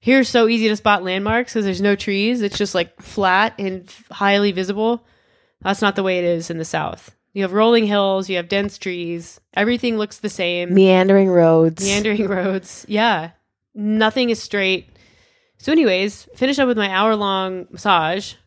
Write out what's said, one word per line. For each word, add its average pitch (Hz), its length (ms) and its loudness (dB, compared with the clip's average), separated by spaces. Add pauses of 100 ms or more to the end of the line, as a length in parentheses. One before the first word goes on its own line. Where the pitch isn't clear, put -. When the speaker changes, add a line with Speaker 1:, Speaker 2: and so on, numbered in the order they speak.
Speaker 1:
Here's 254 280 4
so 233 200 2
easy 226 200 2
to 214 80 0
spot 208 260 0
landmarks 202 520 -4
'cause 214 100 -2
there's 185 160 -2
no 202 160 2
trees. 214 460 -2
It's 202 160 -4
just, 202 160 -4
like, 175 280 -4
flat 196 560 0
and 190 300 -8
f-, - 240 -20
highly 202 400 2
visible. 202 520 -2 (580)
That's 196 200 -2
not 202 140 0
the 196 80 -2
way 185 140 0
it 180 60 -2
is 170 260 -2
in 165 80 -8
the 160 60 -6
South. - 520 -8 (160)
You 196 100 -4
have 180 100 -4
rolling 220 340 4
hills, 196 420 -2
you 190 80 -4
have 175 120 -6
dense 202 300 -4
trees, 170 640 -10 (140)
everything 233 440 -2
looks 208 200 -6
the 208 100 -8
same. 175 460 -4
Speaker 2:
Meandering 190 540 6
roads. 165 560 4
Speaker 1:
Meandering 208 440 0
<laughs> - 0 -
roads, 190 600 -4
yeah. 202 420 0 (440)
Nothing 220 560 0
is 220 120 -2
straight. 190 460 -4 (720)
So - 140 -6
anyways, 202 600 0
finish 262 240 -2
up 269 100 2
with 240 100 0
my 202 120 -2
hour-long 190 800 -2
massage. 180 640 -2 (120)